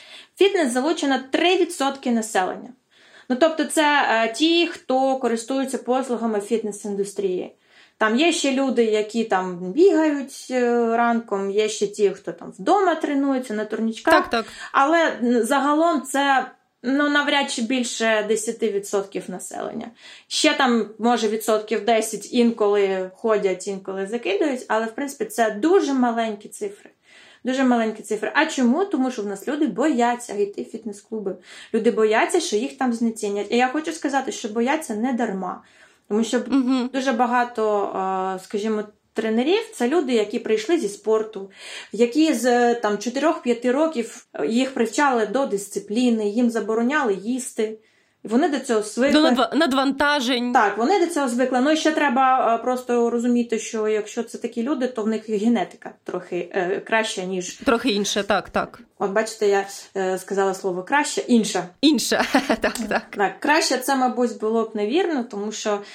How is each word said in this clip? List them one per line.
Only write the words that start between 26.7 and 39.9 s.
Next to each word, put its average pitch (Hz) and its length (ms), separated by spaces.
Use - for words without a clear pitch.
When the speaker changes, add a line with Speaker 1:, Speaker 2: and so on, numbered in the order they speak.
Speaker 1:
Дуже 262 200
маленькі 233 400
цифри. - 320
А 294 100
чому? 277 400
Тому 262 260
що 220 100
в 202 40
нас 196 220
люди 294 200
бояться 240 680
йти 202 280
в 247 40
фітнес-клуби. 208 720
Люди 226 180
бояться, 220 480
що - 160
їх 233 220
там 254 160
знецінять. 214 560
І 240 80
я 254 100
хочу 311 240
сказати, 269 400
що 233 180
бояться 240 460
не 240 180
дарма. 190 480
Тому 214 140
що 233 240
Speaker 2:
Мгм. 254 460
Speaker 1:
дуже 269 180
багато, 233 720
е, 180 80
скажімо, 214 400
тренерів — 240 480
це 240 140
люди, 277 260